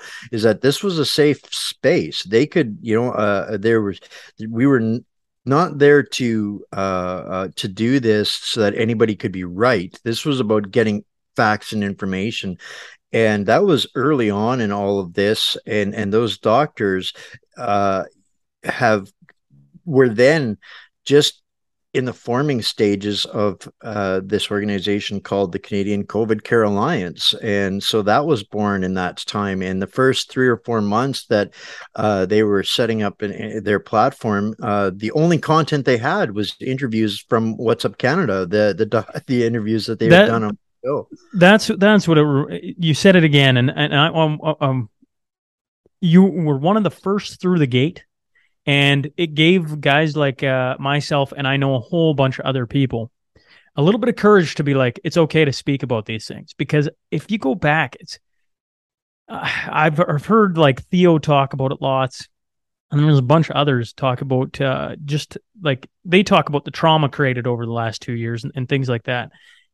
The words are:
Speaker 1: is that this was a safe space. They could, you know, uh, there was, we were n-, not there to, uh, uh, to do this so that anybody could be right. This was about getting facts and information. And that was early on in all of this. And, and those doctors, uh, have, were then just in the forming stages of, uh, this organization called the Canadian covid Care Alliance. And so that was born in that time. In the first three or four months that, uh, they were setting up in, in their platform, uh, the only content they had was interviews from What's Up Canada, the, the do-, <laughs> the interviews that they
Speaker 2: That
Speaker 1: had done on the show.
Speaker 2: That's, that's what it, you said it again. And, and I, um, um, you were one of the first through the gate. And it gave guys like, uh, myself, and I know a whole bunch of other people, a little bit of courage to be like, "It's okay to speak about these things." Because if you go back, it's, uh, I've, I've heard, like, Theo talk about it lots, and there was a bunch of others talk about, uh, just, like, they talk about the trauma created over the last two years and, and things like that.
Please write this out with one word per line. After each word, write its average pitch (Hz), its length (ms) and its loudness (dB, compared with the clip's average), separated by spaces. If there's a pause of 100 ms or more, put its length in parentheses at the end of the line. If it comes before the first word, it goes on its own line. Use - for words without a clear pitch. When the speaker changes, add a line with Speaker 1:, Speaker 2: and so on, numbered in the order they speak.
(300)
Speaker 1:
is 110 140 -4
that 107 160 2
this 143 240 0
was 175 160 -2
a 139 40 2
safe 147 360 2 (120)
space. - 680 -2
They 113 240 2
could, 127 340 -2
you 113 200 0
know, 123 100 -2
uh, 104 460 -2
there 110 260 2
was, 98 160 -4 (500)
we 117 180 0
were 139 120 4
n-, 113 260 -2 (400)
not 147 340 0
there 143 260 6
to, 107 680 -4
uh, - 40 -10
uh, 92 800 -4
to - 100 -8
do 110 320 0
this 107 320 2
so - 300 -6
that 101 160 2
anybody 113 400 0
could 107 160 -6
be 92 120 -8
right. 92 600 -2
This 113 200 -6
was 143 140 -2
about 107 320 0
getting 107 340 0 (300)
facts 107 380 0
and 107 100 -4
information. 98 760 -6 (520)
And 107 360 2
that 135 180 4
was 160 300 2
early 127 340 0
on 110 320 0
in 107 100 -2
all 101 300 0
of 87 140 -8
this. 104 420 0 (100)
And, 104 280 -2
and 104 180 -4
those 113 240 0
doctors, 107 800 -2 (420)
uh, 101 480 -2 (600)
have, 107 460 0 (760)
were 131 240 4
then 123 480 2 (480)
just 147 340 2 (540)
in 131 100 -2
the 120 80 -6
forming 127 480 -2
stages 104 640 -2
of, 104 420 -4 (160)
uh, 98 400 -4
this 98 280 -4
organization 101 720 -4
called 98 300 -2
the 98 60 -6
Canadian 101 460 -4
covid 107 400 -2
Care 117 200 2
Alliance. 101 680 -2 (100)
And 101 400 -2
so 110 200 -2
that 113 240 2
was 123 180 0
born 101 400 -2
in 92 100 -2
that 90 300 -6
time. 98 380 -4
In 92 160 -4
the 98 80 -4
first 131 440 -2
three 127 180 0
or 117 100 2
four 113 240 -4
months 117 440 -2
that, 101 280 0 (400)
uh, 104 320 0
they 107 160 2
were 101 200 2
setting 113 400 -2
up 101 200 -6
in, 101 100 -6
in 110 320 -10
their 101 160 0
platform, 104 840 -2
uh, 101 320 -2
the 107 180 -6
only 160 260 2
content 151 480 0
they 135 100 4
had 143 380 -4
was 101 260 -6
interviews 110 640 -4
from 113 300 0
What's 117 300 -2
Up 101 100 -6
Canada, 123 480 0
the, 104 320 2
the 107 80 0
do-, 107 200 -2 (100)
<laughs> - 120 -10
the 123 200 0
interviews 113 400 -2
that 113 120 -6
they 113 100 0
Speaker 2:
That 185 180 8
Speaker 1:
had - 0 -
done 113 180 0
on 107 140 -4 (240)
the 127 60 -6
show. - 200 -4 (260)
Speaker 2:
That's, 202 440 6
that's 202 280 4
what 165 120 4
it, 151 600 0
you 160 140 0
said 185 240 4
it 165 80 6
again. 143 320 4
And, 127 140 2
and 151 260 -2
I, 147 120 4
um, 160 320 0 (200)
um, 131 300 -2 (1120)
you 180 200 8
were 151 360 2
one 175 180 2
of 214 80 0
the 170 60 0
first - 500 -6
through 180 180 2
the 147 80 4
gate. 127 380 0 (640)
And 143 500 2
it 165 180 -2
gave 156 460 2
guys 147 340 2
like, 143 280 -2
uh, 131 360 0
myself, 143 560 -2
and 139 140 -4
I 139 80 0
know 135 200 0
a 123 40 -2
whole 165 320 0
bunch 135 260 0
of - 60 -10
other 131 220 -2
people, 123 440 -2 (640)
a - 60 -2
little 202 160 4
bit 214 120 0
of - 60 -2
courage 202 400 4
to 156 60 -2
be 143 120 0
like, 127 300 0
"It's 151 120 -2
okay 156 300 4
to 131 80 -2
speak - 280 -4
about 117 220 -4
these 110 220 -10
things." - 260 -16
Because 151 340 0 (240)
if 165 200 -6
you 220 80 -2
go 262 160 -2
back, 151 440 0
it's, - 200 -18 (1080)
uh, - 240 -8 (200)
I've, 151 280 2
I've 160 280 0
heard, 202 320 2
like, 139 300 4
Theo 180 280 4
talk 143 380 0
about 131 180 -2
it - 80 -10
lots, 131 480 -2 (600)
and 147 100 0
there 151 60 4
was 151 120 6
a 131 40 4
bunch 147 260 4
of - 80 -6
others 135 380 0
talk 127 260 -4
about, 131 400 -4
uh, 135 420 -4
just, 147 360 -8 (240)
like, 139 260 -4 (160)
they 185 180 2
talk 190 280 2
about 143 160 -4
the - 40 -12
trauma 156 380 2
created 127 380 -2
over 120 180 -4
the 117 80 -6
last 113 300 -4
two 123 100 -8
years 117 320 -6
and, 135 100 -10
and 127 140 -6
things 135 180 -2
like 120 180 -2
that. 123 260 -6 (440)